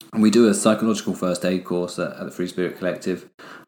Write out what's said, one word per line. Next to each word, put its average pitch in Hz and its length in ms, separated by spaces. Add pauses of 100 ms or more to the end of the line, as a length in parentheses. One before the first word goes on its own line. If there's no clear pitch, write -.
(120)
and 110 80
we 107 100
do 117 180
a 98 60
psychological 107 600
first 90 300
aid 90 200
course 90 340
at, 82 160
at 95 100
the - 80
Free 90 160
Spirit 90 300
Collective. 90 520 (380)